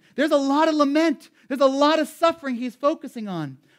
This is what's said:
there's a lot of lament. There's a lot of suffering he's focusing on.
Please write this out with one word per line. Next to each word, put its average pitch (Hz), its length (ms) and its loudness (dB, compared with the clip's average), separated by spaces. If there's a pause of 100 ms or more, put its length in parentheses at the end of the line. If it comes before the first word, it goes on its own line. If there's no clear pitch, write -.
(160)
there's 247 160 0
a - 60 4
lot 277 300 2
of 320 80 0
lament. 294 540 0 (180)
There's 262 140 -6
a 277 40 6
lot 285 340 2
of 302 80 -2
suffering 330 480 -2
he's 240 200 -8
focusing 277 520 -4
on. 156 300 -8 (220)